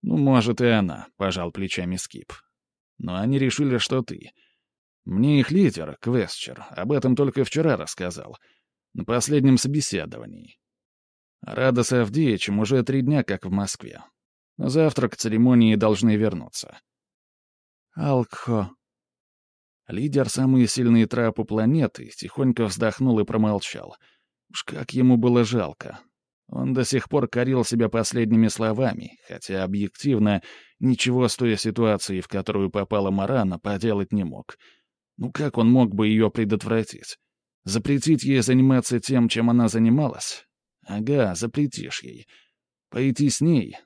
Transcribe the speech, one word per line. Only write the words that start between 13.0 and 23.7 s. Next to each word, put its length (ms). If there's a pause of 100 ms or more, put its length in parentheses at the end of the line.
дня 220
как 220
в 60
Москве. 520 (540)
Завтра 500
к 80
церемонии 600
должны 400
вернуться». 640 (1160)
«Алкхо». 840 (1080)
Лидер 400
самой 400
сильной 380
трапы 400
планеты 680
тихонько 520
вздохнул 540
и 40
промолчал. 720 (560)